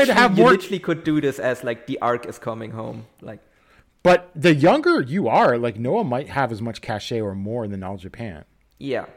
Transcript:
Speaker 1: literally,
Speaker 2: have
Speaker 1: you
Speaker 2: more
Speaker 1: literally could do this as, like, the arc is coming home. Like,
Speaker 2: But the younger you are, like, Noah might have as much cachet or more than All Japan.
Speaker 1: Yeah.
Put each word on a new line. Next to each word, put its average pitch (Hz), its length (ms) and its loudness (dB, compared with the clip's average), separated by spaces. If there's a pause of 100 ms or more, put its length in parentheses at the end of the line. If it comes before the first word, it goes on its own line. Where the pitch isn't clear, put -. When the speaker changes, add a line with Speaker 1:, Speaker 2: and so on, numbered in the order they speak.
Speaker 1:
literally, 226 120 4
Speaker 2:
have 220 180 4
Speaker 1:
you - 60 8
Speaker 2:
more - 80 8
Speaker 1:
literally 190 260 0
could 165 260 -4
do 151 160 0
this 139 180 -2
as, 123 260 -2
like, 120 220 -6
the 135 140 -6
arc 120 260 -2
is 110 120 -12
coming 113 340 -10
home. 113 340 -12 (140)
Like, 107 200 -16 (640)
Speaker 2:
But 180 320 4
the 160 180 4
younger 254 460 4
you 147 280 -4
are, 135 300 4
like, 120 200 -2
Noah 156 260 0
might 131 240 -4
have 127 240 -2
as 107 100 -8
much 117 180 -8
cachet 113 400 -6
or 98 140 -4
more 104 320 -6
than 98 160 -8
All 95 140 -8
Japan. 90 480 -14 (340)
Speaker 1:
Yeah. 123 280 -6 (100)